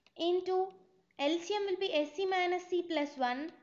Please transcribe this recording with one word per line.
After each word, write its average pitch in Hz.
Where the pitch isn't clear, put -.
into, 370
L 302
C 403
M 403
will 370
be 370
S 294
C 392
minus 359
C 349
plus 294
one 262